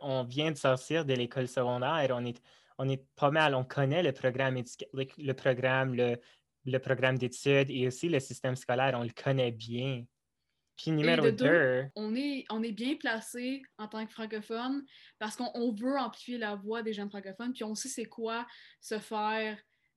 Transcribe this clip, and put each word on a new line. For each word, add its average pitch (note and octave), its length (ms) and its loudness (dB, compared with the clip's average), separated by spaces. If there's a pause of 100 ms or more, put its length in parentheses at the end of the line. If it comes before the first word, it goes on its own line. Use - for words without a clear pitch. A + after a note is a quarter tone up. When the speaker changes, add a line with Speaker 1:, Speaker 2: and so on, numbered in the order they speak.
Speaker 1:
on C3 220 -2
vient C#3+ 280 -2
de C#3+ 60 -4
sortir D3+ 480 2
de C3+ 100 2
l'école B2 320 -2
secondaire. B2+ 640 0
On A#2+ 140 -2
est, A#2+ 140 -6 (380)
on C3+ 120 -2
est C3+ 140 -2 (120)
pas C#3+ 160 4
mal, D3+ 240 6
on B2+ 80 2
connaît C#3+ 400 2
le C#3 80 4
programme C3 460 0
éduca-, - 360 -8
le, C3+ 120 -2 (120)
le C#3 160 -2
programme, C3 640 2
le, A#2+ 240 2 (460)
le C3 120 2
programme C3 400 2
d'études C#3 540 2
et B2+ 160 0
aussi B2+ 220 -2
le D3 100 4
système C3 360 -4
scolaire, B2+ 440 2
on - 40 -2
le A#2 60 -4
connaît C3 420 0
bien. A#2+ 540 -6 (720)
Puis D#3+ 140 -2
numéro D#3 340 4
Speaker 2:
Et C3+ 60 8
de G#2 60 2
deux, B2+ 100 4
Speaker 1:
deux, C3+ 380 6 (100)
Speaker 2:
on G#3+ 200 -4
est, C#4 360 -2
on A3 100 -2
est A3+ 120 -4
bien B3+ 240 -4
placé B3 680 -6 (160)
en G#3+ 80 -10
tant A3 180 -8
que G#3 60 -12
francophone A3+ 720 -6 (320)
parce G#3+ 200 -6
qu'on, B3 180 -4
on A#3+ 180 -2
veut B3+ 240 -2
amplifier B3 400 -6
la G#3+ 180 -4
voix G#3+ 280 -6
des A3 100 -2
jeunes G3+ 160 -6
francophones, G3+ 440 -8
puis A#3 100 -8
on G#3+ 120 -4
sait C4 120 -8
c'est A#3 180 -8
quoi A3+ 400 -6 (360)
se G#3+ 180 -6
faire, G#3+ 580 -2 (400)